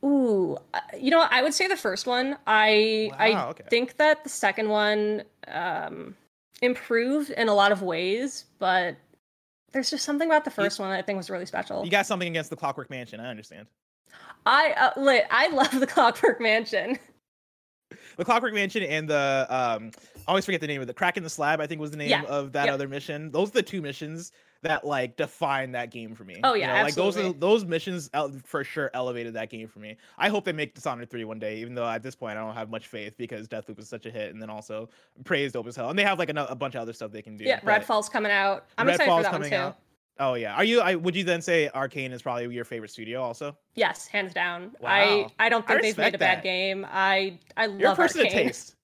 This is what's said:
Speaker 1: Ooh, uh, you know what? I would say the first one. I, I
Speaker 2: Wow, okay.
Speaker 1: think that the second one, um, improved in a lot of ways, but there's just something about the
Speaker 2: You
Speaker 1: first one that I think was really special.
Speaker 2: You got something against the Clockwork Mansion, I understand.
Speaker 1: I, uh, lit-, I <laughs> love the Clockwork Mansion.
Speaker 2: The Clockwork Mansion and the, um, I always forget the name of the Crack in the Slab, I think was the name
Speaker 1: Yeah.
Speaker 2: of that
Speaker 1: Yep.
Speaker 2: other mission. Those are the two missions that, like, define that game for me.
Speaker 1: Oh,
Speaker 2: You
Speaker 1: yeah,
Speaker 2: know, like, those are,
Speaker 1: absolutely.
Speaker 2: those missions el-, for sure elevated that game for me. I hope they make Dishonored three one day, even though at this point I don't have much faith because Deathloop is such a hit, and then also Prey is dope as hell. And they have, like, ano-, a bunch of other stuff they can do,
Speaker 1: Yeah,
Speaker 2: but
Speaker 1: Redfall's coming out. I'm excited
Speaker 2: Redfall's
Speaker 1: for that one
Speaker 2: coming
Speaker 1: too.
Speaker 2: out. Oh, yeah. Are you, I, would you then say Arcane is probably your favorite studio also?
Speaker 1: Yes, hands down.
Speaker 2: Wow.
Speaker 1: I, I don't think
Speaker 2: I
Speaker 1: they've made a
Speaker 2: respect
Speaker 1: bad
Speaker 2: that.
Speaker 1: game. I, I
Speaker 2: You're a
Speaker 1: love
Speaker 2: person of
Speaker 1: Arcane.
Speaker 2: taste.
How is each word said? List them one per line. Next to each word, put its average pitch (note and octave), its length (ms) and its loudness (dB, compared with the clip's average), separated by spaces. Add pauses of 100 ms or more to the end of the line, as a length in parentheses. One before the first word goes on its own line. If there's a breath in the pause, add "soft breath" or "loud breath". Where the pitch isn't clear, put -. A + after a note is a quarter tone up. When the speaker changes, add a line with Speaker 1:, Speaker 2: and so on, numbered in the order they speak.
Speaker 1:
Ooh, A3+ 520 4 (160)
uh, - 60 -2 (180)
you C4 120 0
know E4 80 6
what? E4 140 6
I B3+ 100 4
would D4 120 2
say F#4+ 140 0
the F#4+ 80 2
first - 320 -4
one. B3+ 380 -2
I, G#3+ 720 4
I A3 140 4
Speaker 2:
Wow, D#3 180 0
okay. - 200 -12
Speaker 1:
think A#3+ 280 0
that D4+ 260 4
the C#4+ 60 -12
second - 400 0
one, G#3 540 2 (240)
um, E3+ 680 -8 (460)
improved B3 720 0
in A3+ 180 0
a G#3 40 6
lot G3+ 180 8
of G3 100 2
ways, F#3+ 640 -2 (140)
but F3+ 360 2 (760)
there's C4+ 180 -2
just D4 160 -4
something D4 240 0
about D4+ 160 6
the B3+ 60 -6
Speaker 2:
You - 40 -12 (100)
Speaker 1:
first G3+ 140 -2
one G3 120 -4
that F#3+ 60 -2
I F#3+ 40 -2
think G3 160 -4
was F3+ 120 -8
really F3+ 160 -6
special. F3+ 380 -6
Speaker 2:
You F3 80 -4
got G3 140 4
something F3+ 220 -4
against E3 220 -4
the D#3 60 -10
Clockwork C#3 340 -6
Mansion, A#2+ 300 -12
I A#2 100 -10
understand. G#2+ 380 -16 (760 loud breath)
Speaker 1:
I, D4 320 6
uh, - 240 4
lit-, C4+ 300 6
I B3+ 160 4
<laughs> F4+ 40 2
love C4+ 280 2
the B3+ 80 2
Clockwork A#3 520 4
Mansion. G#3+ 580 0 (1200 loud breath)
Speaker 2:
The F3+ 80 -2
Clockwork A#3 280 2
Mansion G3+ 300 -2
and D#3 260 -2
the, C#3 400 2
um, A#2 420 -2 (360 loud breath)
I - 20 -6
always F#3+ 160 2
forget F3+ 160 -2
the D3+ 60 -6
name C#3+ 140 -4
of B2+ 60 -8
the B2 60 -10
Crack F3+ 240 2
in F#3+ 60 -6
the D#3+ 60 -10
Slab, D3+ 300 0
I D3+ 80 -2
think D#3 140 -6
was D3+ 100 -6
the D3+ 60 -10
name D3 120 -4
Speaker 1:
Yeah. D#3 140 2
Speaker 2:
of C#3 300 -4
that C#3+ 120 2
Speaker 1:
Yep. C#3 80 2
Speaker 2:
other C#3 140 -4
mission. D3 440 -8
Those F#3+ 180 0
are - 40 -20
the A3 100 2
two G3 180 -6
missions D#3 500 -12 (320 soft breath)
that, D#3 220 -2
like, B2+ 300 -2
define C#3 580 -2
that A#2+ 180 -6
game A2+ 240 -14
for A2 80 -20
me. F#2 200 -18
Speaker 1:
Oh, C4 100 4
Speaker 2:
You G#3 80 2
Speaker 1:
yeah, E3+ 160 0
Speaker 2:
know, G#3 60 4
like, D3 120 0
those F#3 200 0
are, G3+ 40 -4
Speaker 1:
absolutely. F#3 200 -2
Speaker 2:
those G3+ 260 2
missions E3+ 480 -6
el-, C#3+ 180 -2 (120)
for C#3+ 200 -6
sure C#3 320 -6
elevated A#2+ 400 -6
that A2 160 -6
game A2 160 -12
for G#2+ 120 -20
me. G#2+ 160 -16 (220 soft breath)
I G3 120 4
hope G#3 160 -2
they F#3 60 -2
make D3+ 220 -4
Dishonored A#2+ 380 -8
three A#2 140 -8
one A2 140 -10
day, G#2+ 200 -6
even A#2+ 160 -10
though A#2 120 -2
at A2+ 140 -4
this C3 140 -12
point G#2+ 220 -8
I A2 40 -6
don't A2 140 -8
have A2 160 -10
much A2 160 -10
faith G#2+ 300 -12
because A2+ 300 -10
Deathloop G#2+ 320 -12
is G#2+ 80 -18
such A#2 200 -14
a A2 40 -14
hit, G#2+ 220 -8
and G#2+ 80 -14
then A2 80 -12
also G#2+ 400 -12 (360 soft breath)
Prey D3 180 0
is C3+ 100 -4
dope A#2 140 -6
as A#2+ 80 -14
hell. B2 160 -6
And F3 60 -4
they G3+ 60 4
have, G3 160 2
like, E3 100 -2
ano-, D3 200 -2
a C3 60 -8
bunch B2+ 200 -6
of A#2+ 60 -6
other A2+ 120 -10
stuff A2 180 -12
they G#2+ 100 -14
can G#2+ 160 -18
do, A2 80 -10
Speaker 1:
Yeah, - 180 0
Speaker 2:
but G#3 200 2
Speaker 1:
Redfall's G#3+ 260 0
coming G#3+ 220 0
out. G3 340 2 (120)
I'm A#3 120 4
excited F3 220 4
Speaker 2:
Redfall's E3+ 60 6
Speaker 1:
for E3 60 4
that F#3 80 2
one D#3+ 100 -2
Speaker 2:
coming D3 100 -4
Speaker 1:
too. - 60 0
Speaker 2:
out. - 200 -4 (420)
Oh, C3+ 140 0
yeah. A2 220 -4
Are E3 80 4
you, A3+ 180 4
I, F#3 140 2
would E3+ 200 -2
you G3 80 -2
then E3+ 200 0
say E3 320 2
Arcane C3+ 360 -6
is B2 120 -12
probably A#2+ 280 -4
your A#2+ 140 -6
favorite A2 240 -12
studio A#2 320 -8
also? C3 340 -8 (200)
Speaker 1:
Yes, - 320 -2
hands F#3+ 260 -4
down. F3 460 -4
Speaker 2:
Wow. - 100 -6
Speaker 1:
I, G3+ 380 4 (100)
I A3+ 120 4
don't A3+ 180 2
think B3+ 100 4
Speaker 2:
I E4 60 4
Speaker 1:
they've A3 120 0
made G3 80 0
a - 40 4
Speaker 2:
respect F#3+ 120 0
Speaker 1:
bad F#3 200 4
Speaker 2:
that. - 40 -14
Speaker 1:
game. F#3+ 460 -2
I, F#3+ 480 2 (180)
I A3 120 0
Speaker 2:
You're G3+ 140 -6
a - 80 6
Speaker 1:
love F#3+ 80 2
Speaker 2:
person E4+ 240 4
of A3 40 6
Speaker 1:
Arcane. F3+ 220 2
Speaker 2:
taste. - 260 -8 (100)